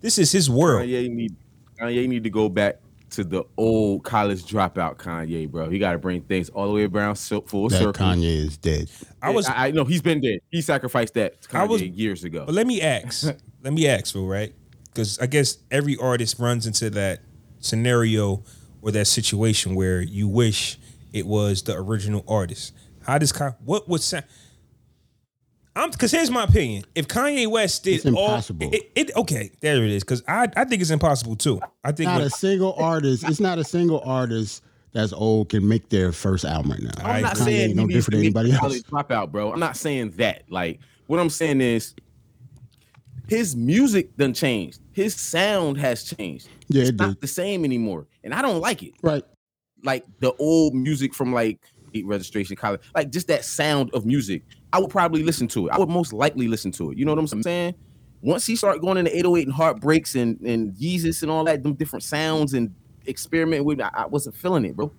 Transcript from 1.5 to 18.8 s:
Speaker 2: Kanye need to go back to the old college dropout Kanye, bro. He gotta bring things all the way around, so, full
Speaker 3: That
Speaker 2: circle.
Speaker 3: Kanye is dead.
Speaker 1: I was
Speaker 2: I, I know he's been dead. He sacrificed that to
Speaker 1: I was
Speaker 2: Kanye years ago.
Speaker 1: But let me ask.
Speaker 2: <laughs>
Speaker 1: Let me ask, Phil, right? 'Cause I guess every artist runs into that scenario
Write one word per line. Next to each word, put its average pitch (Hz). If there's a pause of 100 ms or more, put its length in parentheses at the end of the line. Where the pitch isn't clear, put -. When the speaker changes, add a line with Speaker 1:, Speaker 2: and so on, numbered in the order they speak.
Speaker 2:
Kanye 120
need 120
to 113
go 107
back 101 (300)
to 104
the 90 (140)
old 107
college 104
dropout 90
Kanye, 82
bro. 80
He 90
gotta 90
bring 90
things 92
all 98
the 104
way 104
around, 104
so, 104
full 104
Speaker 3:
That 101
Speaker 2:
circle. 101 (140)
Speaker 3:
Kanye 87 (240)
is 76
dead. 78 (320)
Speaker 1:
I 147
was 208
Speaker 2:
I, 127
I 139
know 151
he's 160
been 165
dead. 117 (100)
He 170
sacrificed 127
that -
to -
Speaker 1:
I 180
was 208
Speaker 2:
Kanye 90
years 98
ago. 80
Speaker 1:
But 151
let 220
me 220
ask. 131 (240)
Speaker 2:
<laughs> -
Speaker 1:
Let 135
me 160
ask, 123
Phil, 95
right? 101 (440)
'Cause 104
I 127
guess 139 (120)
every 143
artist 120
runs 120
into 110
that 98 (380)
scenario 110 (380)